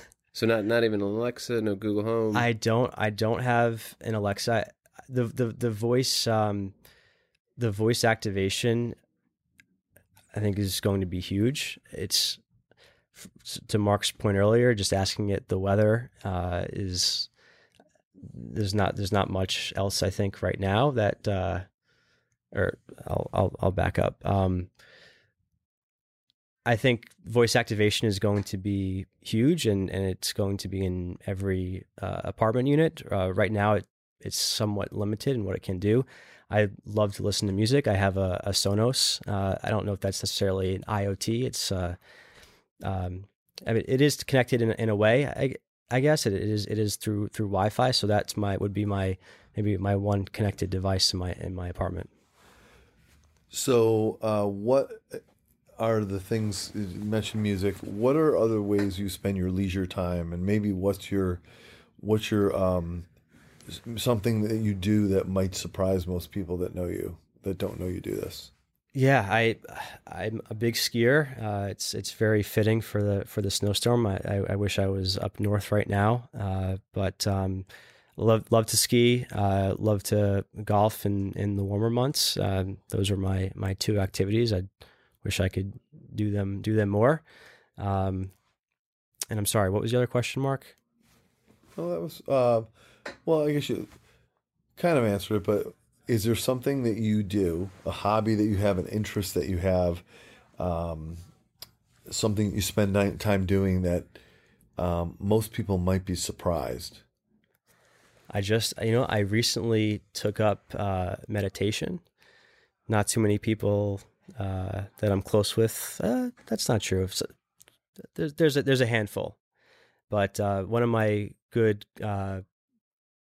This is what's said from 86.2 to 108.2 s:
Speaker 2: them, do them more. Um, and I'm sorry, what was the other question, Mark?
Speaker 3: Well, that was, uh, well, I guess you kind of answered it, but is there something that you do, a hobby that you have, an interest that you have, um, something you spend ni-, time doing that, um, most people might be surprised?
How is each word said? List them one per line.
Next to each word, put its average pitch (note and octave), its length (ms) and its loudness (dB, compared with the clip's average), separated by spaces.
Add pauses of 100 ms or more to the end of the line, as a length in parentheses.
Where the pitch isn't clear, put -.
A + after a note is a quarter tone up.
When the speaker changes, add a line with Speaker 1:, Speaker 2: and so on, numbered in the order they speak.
Speaker 2:
them, G2+ 300 -2
do G#2+ 140 -2
them G#2 160 2
more. A#2+ 320 4 (560)
Um, F#2+ 520 -2 (1000)
and A2 80 -2
I'm G#2 80 -2
sorry, G2+ 240 2
what G#2 100 0
was A2+ 120 -2
the B2 40 2
other B2 100 2
question, B2 360 -2
Mark? C3+ 340 -4 (1000)
Speaker 3:
Well, E3 120 -6
that E3+ 140 -4
was, E3 260 -10
uh, B2 320 4 (640)
well, D#3 240 2
I D3+ 40 2
guess D3 180 0
you - 180 -4 (880)
kind E3+ 220 2
of A#2+ 60 4
answered G#2 320 0
it, F#2+ 80 -2
but - 300 0 (340)
is A2+ 160 2
there A#2 100 2
something C3 480 0
that A2+ 140 0
you G#2+ 260 2
do, F#2 480 0 (160)
a - 40 -2
hobby G#2+ 440 2
that G#2 100 2
you G#2+ 120 0
have, G2+ 200 2
an F2+ 120 -4
interest G#2 460 -4
that D#2+ 140 0
you F#2+ 80 -2
have, F2+ 460 0 (560)
um, E2+ 580 -6 (960)
something G#2+ 420 0
you G#2+ 80 -2
spend G2 320 0
ni-, G2+ 200 2
time G2 340 0
doing F#2+ 360 2
that, F2 220 0 (720)
um, E2+ 420 -2
most A2 340 2
people G2 260 -2
might F#2 260 2
be F2+ 120 -4
surprised? D2+ 840 -6 (1300)